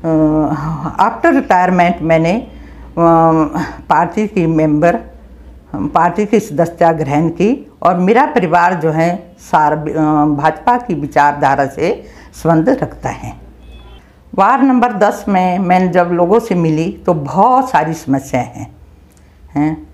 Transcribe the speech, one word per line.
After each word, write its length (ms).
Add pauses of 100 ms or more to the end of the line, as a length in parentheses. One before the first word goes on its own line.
अ, 20 (920)
after 320
retirement 680
मैंने, 360
अ, 100 (1400)
पार्टी 380
की 180
member, 500 (800)
पार्टी 500
की 140
सदस्यता 520
ग्रहण 380
की 420 (120)
और 140
मेरा 280
परिवार 480
जो 180
है 480
सार-, 500
अ, 360
भाजपा 520
की 160
विचारधारा 720
से 380 (400)
संबंध 260
रखता 400
है। 280 (960)
वार्ड 280
नंबर 300
दस 340
में 320
मैंने 280
जब 260
लोगों 260
से 160
मिली 500
तो 80
बहुत 560
सारी 240
समस्याएं 600
हैं, 220 (800)
हैं? 380